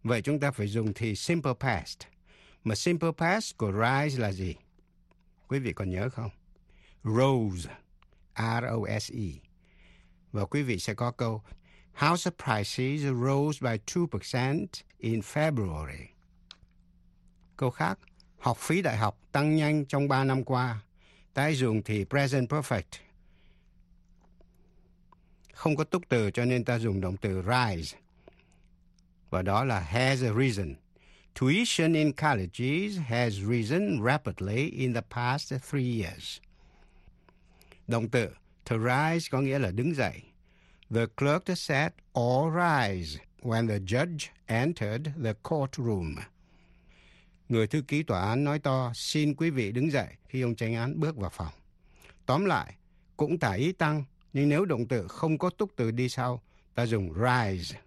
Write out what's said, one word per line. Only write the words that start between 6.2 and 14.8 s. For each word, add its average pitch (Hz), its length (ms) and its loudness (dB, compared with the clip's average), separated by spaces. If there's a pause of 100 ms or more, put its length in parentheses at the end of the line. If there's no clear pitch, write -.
Rose. 110 680 2 (680)
R 117 280 0
O 107 360 -2
S - 120 -10
E. 107 160 -6 (1040)
Và 101 120 -2
quý 147 180 -2
vị 120 160 0
sẽ 107 160 -4
có 120 160 -2
câu, 113 320 -4 (500)
"House 170 380 2 (140)
prices 127 580 0
rose 139 580 0
by 117 260 0
two 175 200 0
percent 135 640 -2 (300)